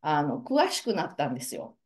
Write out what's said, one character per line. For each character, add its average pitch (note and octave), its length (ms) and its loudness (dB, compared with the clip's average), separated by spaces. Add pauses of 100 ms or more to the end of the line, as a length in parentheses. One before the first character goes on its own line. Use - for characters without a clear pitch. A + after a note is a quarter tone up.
あ D3+ 240 2
の、 C#3+ 180 -2
詳 D4+ 260 4
し - 120 -4
く A#3+ 120 0
な E3+ 120 0
っ F3 120 -8
た C#3+ 140 0
ん B2+ 40 -4
で B2+ 60 -6
す - 140 -8
よ。 - 320 -10